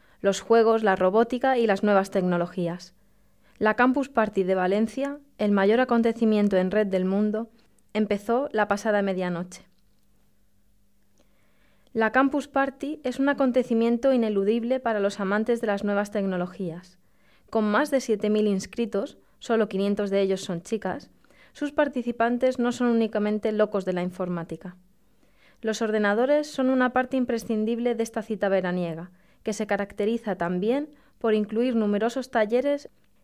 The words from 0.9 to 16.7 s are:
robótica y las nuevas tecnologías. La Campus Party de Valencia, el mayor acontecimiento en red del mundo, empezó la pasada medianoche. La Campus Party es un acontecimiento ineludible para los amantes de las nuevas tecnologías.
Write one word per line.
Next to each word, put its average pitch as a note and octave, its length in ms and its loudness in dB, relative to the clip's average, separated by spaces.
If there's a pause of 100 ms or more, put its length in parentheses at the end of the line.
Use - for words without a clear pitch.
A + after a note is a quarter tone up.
robótica A#3 640 2
y A#3 80 2
las G3 160 2
nuevas G3 280 4
tecnologías. F3 840 -2 (640)
La G#3+ 160 2
Campus C4 340 2
Party G#3+ 360 0
de F#3+ 100 2
Valencia, A3 640 0 (200)
el G#3 140 0
mayor G3+ 280 4
acontecimiento A3+ 760 2
en F#3 140 2
red G#3+ 160 2
del F#3 180 0
mundo, G#3 460 -2 (420)
empezó G#3+ 600 -2
la G#3 160 0
pasada G#3 340 0
medianoche. F3+ 640 -4 (2250)
La A3 180 2
Campus C#4 380 2
Party C4+ 560 -4
es B3 140 -4
un C4+ 100 2
acontecimiento B3 840 2
ineludible A3+ 680 0
para A3+ 180 -2
los G3+ 220 -2
amantes A3 400 0
de A3+ 60 -4
las G3+ 180 -2
nuevas G3+ 260 -2
tecnologías. F3+ 880 -6 (520)